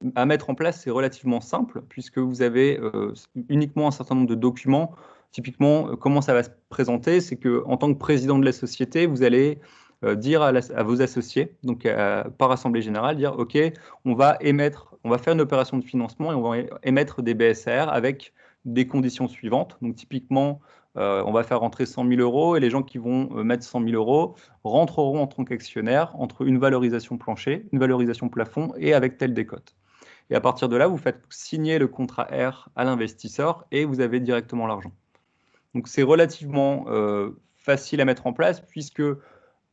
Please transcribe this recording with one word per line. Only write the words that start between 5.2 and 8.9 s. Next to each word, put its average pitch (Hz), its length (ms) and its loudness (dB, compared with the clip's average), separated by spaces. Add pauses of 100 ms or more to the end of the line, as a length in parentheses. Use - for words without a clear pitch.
Typiquement, 143 580 0
euh, 123 60 -6
comment 139 260 2
ça 139 120 2
va 120 100 4
se 120 60 -16 (200)
présenter, 123 520 2
c'est 180 140 -6
que, 120 300 0
en 127 120 -2
tant 143 160 2
que 143 40 -6
président 139 420 2
de 135 60 6
la 131 60 4
société, 131 540 -2